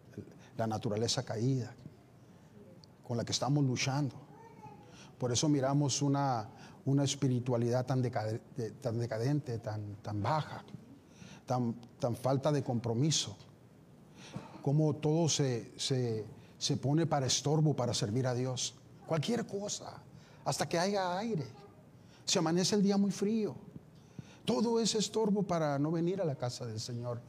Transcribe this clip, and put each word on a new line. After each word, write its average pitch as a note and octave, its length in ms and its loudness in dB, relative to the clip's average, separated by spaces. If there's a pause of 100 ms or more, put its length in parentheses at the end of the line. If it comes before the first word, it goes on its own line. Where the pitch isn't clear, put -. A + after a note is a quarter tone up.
(560)
la A2+ 100 0
naturaleza A2 580 0
caída A2+ 500 -2 (1300)
con A#2+ 100 -4
la A2+ 80 -2
que A#2 80 -4
estamos C#3+ 320 2
luchando. C3+ 500 0 (1040)
Por B2 140 -2
eso D3+ 160 2
miramos C#3+ 540 2
una, C#3 460 0 (380)
una C#3+ 180 4
espiritualidad B2 800 2
tan B2+ 180 2
decade-, A2+ 380 -2 (160)
de-, A2+ 140 -4
tan A#2 280 -4
decadente, A#2 600 0
tan, G#2 380 -6
tan G#2 260 -6
baja, D3 420 -2 (800)
tan, A#2+ 300 0 (240)
tan A#2+ 180 0
falta C#3 360 2
de C#3 100 2
compromiso. A#2 760 0 (1300)
Cómo D3+ 320 4
todo D#3 340 2
se, B2+ 480 0
se, A#2 480 0 (320)
se C#3+ 200 0
pone D3+ 300 2
para C#3+ 200 2
estorbo D3+ 480 4
para A#2+ 180 0
servir A#2 340 0
a B2+ 80 0
Dios. B2+ 420 -4 (300)
Cualquier G3 400 0
cosa, - 540 -8 (440)
hasta C#3+ 220 0
que E3+ 120 0
haya F#3 400 2
aire. G#3 260 -2 (800)
Se - 140 2
amanece F3 380 4
el G3+ 80 4
día G3 120 4
muy G3+ 140 4
frío. G3+ 460 0 (880)
Todo A3+ 320 4
es A3+ 160 2
estorbo G#3 480 2
para D3+ 360 2
no D3+ 120 2
venir E3+ 300 2
a F#3 60 2
la C3+ 80 0
casa B2 320 -4
del A2 120 -6
Señor A#2+ 400 -6 (100)